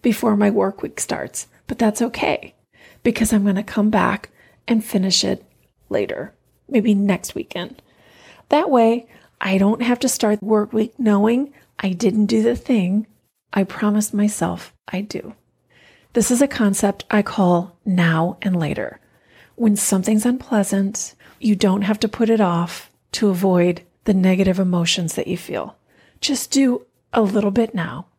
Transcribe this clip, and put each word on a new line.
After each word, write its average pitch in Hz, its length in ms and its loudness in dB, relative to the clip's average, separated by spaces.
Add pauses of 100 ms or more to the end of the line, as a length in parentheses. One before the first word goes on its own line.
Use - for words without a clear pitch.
before 220 340 0
my 208 140 4
work 196 320 0
week - 180 -10
starts, - 480 -8 (200)
but 262 100 -8
that's 214 240 0
okay - 540 -4 (480)
because 226 280 0
I'm 202 140 2
gonna 196 180 0
come 214 280 0
back 196 380 -2 (380)
and 220 160 0
finish 190 400 0
it 190 220 -4 (440)
later, - 440 -4 (340)
maybe 214 280 2
next 196 400 -2
weekend. - 460 -10 (680)
That 311 220 2
way, 233 360 2 (320)
I 190 200 0
don't 214 240 2
have 240 160 0
to 262 100 0
start 208 320 0
work 208 320 0
week 220 240 -2
knowing 226 560 2 (260)
I 190 100 -2
didn't 214 360 2
do 220 160 2
the 233 140 2
thing 208 520 0 (460)
I 196 100 2
promised 208 500 -2
myself 202 600 -2 (140)
I'd 196 200 -8
do. - 280 -12 (760)
This 233 180 2
is 247 100 2
a 277 60 4
concept 202 640 0
I 208 100 2
call 180 640 0
now 170 560 0
and 180 180 0
later. - 400 -4 (560)
When 214 200 2
something's 214 500 0
unpleasant, 202 880 -2 (260)
you 214 160 2
don't 196 280 2
have 208 160 -2
to 220 80 -2
put 220 220 -2
it 220 120 2
off 170 480 -2 (240)
to 208 160 0
avoid 180 540 2 (220)
the 208 80 2
negative 185 460 2
emotions 175 560 0
that - 120 -6
you 175 100 -4
feel. - 400 -10 (420)
Just - 320 -4
do 262 340 2 (280)
a 226 80 2
little 202 300 0
bit 226 240 -2
now 165 320 -6 (120)